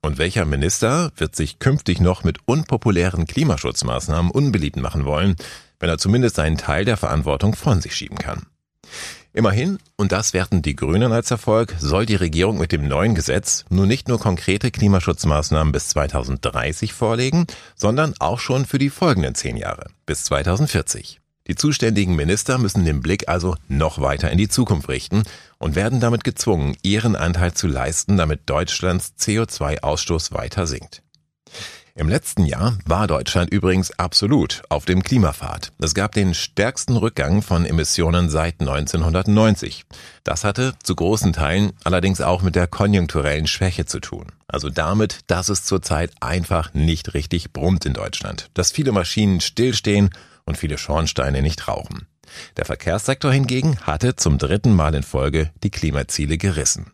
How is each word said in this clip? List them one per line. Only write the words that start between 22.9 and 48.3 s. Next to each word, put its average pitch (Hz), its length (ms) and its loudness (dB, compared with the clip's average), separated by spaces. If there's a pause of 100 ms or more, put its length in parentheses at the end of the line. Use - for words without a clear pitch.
Blick 85 280 -2
also 87 260 0 (120)
noch 73 340 0
weiter 73 300 0
in 87 80 4
die 104 100 2
Zukunft 101 400 0
richten 82 320 -2 (380)
und 76 160 -2
werden 113 240 0
damit 117 240 2
gezwungen, 78 580 0
ihren 107 340 2
Anteil 87 380 0
zu - 140 -2
leisten, 69 500 0
damit 76 320 0
Deutschlands 87 680 -2
C 110 220 0
O 113 60 0
zwei - 380 -4
Ausstoß 80 480 -2
weiter - 340 -4
sinkt. - 380 -10 (920)
Im 78 140 0
letzten 101 360 0
Jahr 92 400 0
war 90 220 0
Deutschland 82 420 0
übrigens 95 480 0
absolut 104 720 0
auf 78 160 -2
dem 90 160 4
Klimapfad. - 800 0
Es 80 160 -2
gab 98 160 0
den 92 240 2
stärksten - 600 0
Rückgang 95 460 2
von 87 240 2
Emissionen 82 640 2
seit 80 320 -2
neunzehnhundertneunzig. 85 1200 2 (400)
Das - 200 -2
hatte 123 400 -2
zu 92 100 -2
großen 90 400 2
Teilen 92 400 0 (100)
allerdings 90 380 2
auch 90 220 2
mit 90 100 0
der 87 140 2
konjunkturellen 80 800 0
Schwäche 90 400 -2
zu - 120 -6
tun. - 280 -12 (200)
Also 73 220 -4
damit, 95 560 0
dass 87 240 -2
es 98 140 -2
zurzeit 82 560 -2
einfach 85 560 -2
nicht 78 400 0
richtig 80 360 -4
brummt 85 360 0
in 69 60 -2
Deutschland, - 600 -8